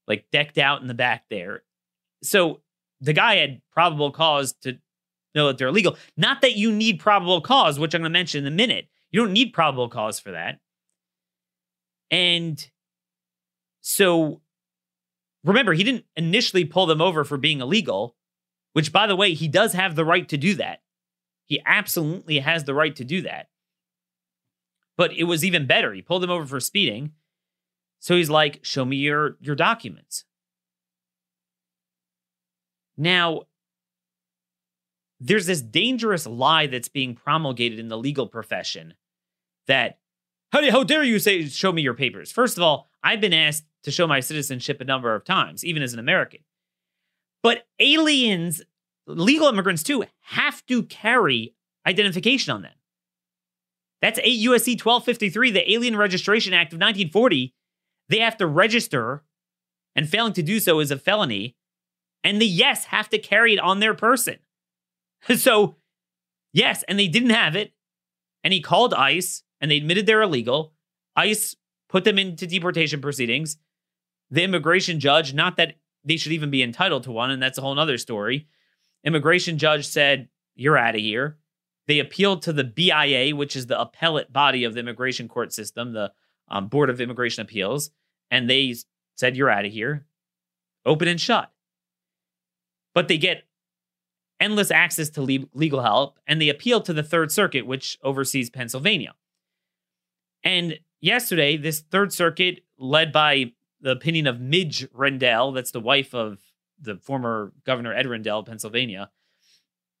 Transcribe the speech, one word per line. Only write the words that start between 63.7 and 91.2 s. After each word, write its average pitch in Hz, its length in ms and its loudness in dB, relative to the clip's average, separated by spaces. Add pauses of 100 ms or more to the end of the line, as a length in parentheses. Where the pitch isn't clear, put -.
their 214 140 2
person. 233 480 0
<laughs> - 920 -6
So, 214 400 4 (760)
yes, 208 340 2
and 190 120 -2
they 202 100 4
didn't 233 220 2
have 190 260 2
it. 208 160 -6 (720)
And 175 100 2
he 185 80 2
called 202 320 2
ice, 143 500 0 (160)
and 151 120 0
they 147 80 4
admitted 170 260 0
they're 220 160 4
illegal. 147 540 -2 (420)
ice 214 400 0 (320)
put 185 160 0
them 202 140 2
into 185 280 -4
deportation 160 540 -2
proceedings. 135 560 -4 (760)
The 151 120 2
immigration 180 580 0
judge, 143 320 2
not 170 240 0
that 165 200 -2 (280)
they 151 120 0
should 156 160 -4
even 151 180 -4
be 135 120 2
entitled 127 420 -2
to 127 80 -10
one, 117 180 -2
and 131 120 -4
that's 131 160 -4
a - 20 -8
whole 139 140 -4
nother 143 240 0
story. 117 500 -6 (560)
Immigration 160 540 0
judge 151 280 0
said, 139 420 0 (260)
"You're 139 240 2
outta 117 200 2
here." 117 400 -4 (480)
They 147 120 2
appealed 190 440 0
to 170 100 -4
the 143 120 0
B 160 260 0
I 151 160 2
A, 139 260 0
which 143 240 -6
is 127 100 -8
the 117 140 -2
appellate 147 520 -4
body 131 320 2
of 113 100 -4
the 120 60 -8
immigration 120 480 -6
court 117 240 -6
system, 117 400 -10
the, 104 200 -6 (360)
um, 98 200 -4
Board 139 220 2
of 123 100 -2
Immigration 120 420 -4
Appeals, 107 480 -6 (400)
and 123 180 0
they 131 220 2
s-, 120 160 -12 (300)
said, 127 200 -2
"You're 135 140 2
outta 101 180 0
here." 120 380 -8 (800)
Open 156 220 2
and 175 120 -2